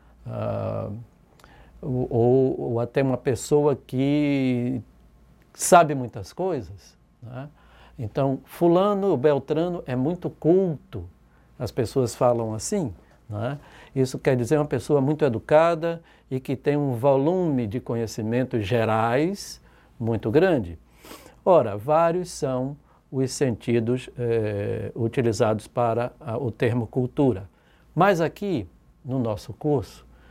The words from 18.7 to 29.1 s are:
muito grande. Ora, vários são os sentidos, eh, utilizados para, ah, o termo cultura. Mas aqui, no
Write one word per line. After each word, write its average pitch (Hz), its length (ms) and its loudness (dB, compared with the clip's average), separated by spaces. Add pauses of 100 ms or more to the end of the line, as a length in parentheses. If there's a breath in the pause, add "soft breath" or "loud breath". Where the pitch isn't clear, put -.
muito 113 320 -2
grande. 135 480 2 (640 loud breath)
Ora, 127 320 4
vários 170 560 0
são 131 460 -4 (340 soft breath)
os 131 200 -2
sentidos, 120 840 0
eh, 107 760 -2
utilizados 113 720 0
para, 117 540 -2
ah, 113 160 -8
o 131 120 -4
termo 117 380 -2
cultura. 123 640 -2 (460 soft breath)
Mas 175 260 2
aqui, 151 480 -4 (340)
no 131 160 -4